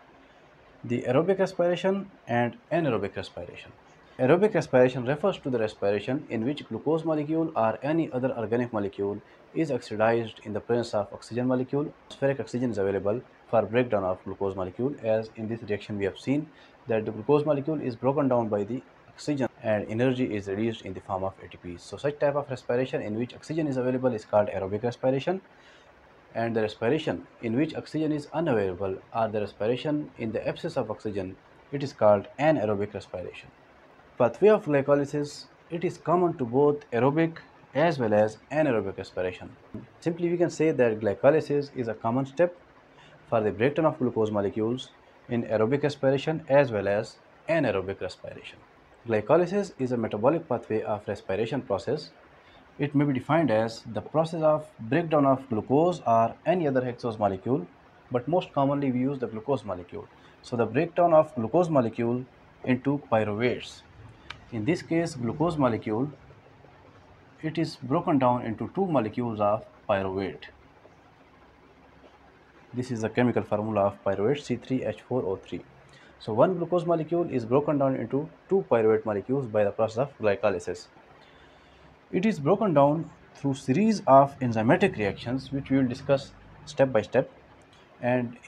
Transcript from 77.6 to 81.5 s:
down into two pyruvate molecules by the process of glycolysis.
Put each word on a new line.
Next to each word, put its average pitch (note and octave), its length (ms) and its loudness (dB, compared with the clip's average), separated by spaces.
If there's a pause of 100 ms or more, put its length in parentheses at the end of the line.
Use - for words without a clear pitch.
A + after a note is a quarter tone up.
down C3+ 160 2
into B2+ 340 -4 (200)
two F#3+ 200 2
pyruvate A2 380 4
molecules A#2 400 -2
by G#2+ 160 0
the G2+ 80 2
process A2 280 -2
of C3+ 200 -4
glycolysis. G2 720 -2 (1200)